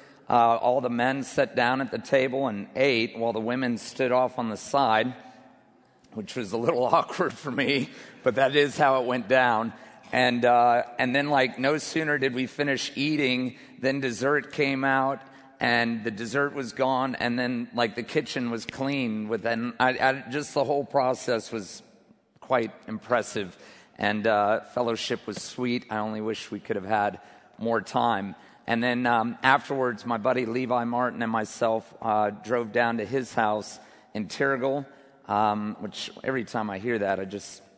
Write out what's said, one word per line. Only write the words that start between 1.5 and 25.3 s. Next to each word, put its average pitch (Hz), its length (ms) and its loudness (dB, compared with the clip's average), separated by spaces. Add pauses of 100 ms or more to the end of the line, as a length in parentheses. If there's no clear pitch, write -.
down 123 260 2
at 135 100 -4
the - 80 -6
table 135 500 0
and 101 260 -6
ate 123 420 2
while 117 160 -2
the 107 80 -2
women 120 380 -2
stood - 320 -2
off 127 300 2
on 117 80 -2
the 104 80 -4
side, 123 580 2 (1000)
which 104 200 -10
was 107 180 -6
a 113 40 -4
little 127 280 0
<laughs> 117 80 2
awkward - 400 2
for - 180 -8
me, 135 400 0 (340)
but 123 100 4
that 135 220 4
is 143 200 4
how 135 240 4
it 123 60 -2
went 123 220 -2
down. 120 440 4 (400)
And, 123 320 2
uh, 120 380 6 (160)
and 127 160 0
then, 143 160 0
like, 131 280 2
no 139 200 0
sooner 151 400 -2
did 131 160 0
we 127 120 -2
finish 143 500 -2
eating 131 600 0 (220)
than 135 220 0
dessert 131 520 -2
came 139 300 0
out, 135 380 2 (400)
and 117 420 0
the 113 80 -2
dessert 120 440 -2
was 131 180 -6
gone, 131 420 0
and 120 240 -2
then, 123 340 -4
like, 117 220 0
the 117 80 -6
kitchen 120 480 -2
was 113 160 -6
clean 123 600 -4
with, 110 180 -4
and 117 320 -2
I, 127 120 4
I, 135 380 2
just 139 260 -6
the 139 100 2
whole 143 200 0
process 127 680 0
was 104 300 -8 (580)
quite 117 320 0 (160)
impressive, 110 680 -2 (400)
and, 104 300 0
uh, 104 340 4 (140)
fellowship 117 520 -2
was 104 140 -6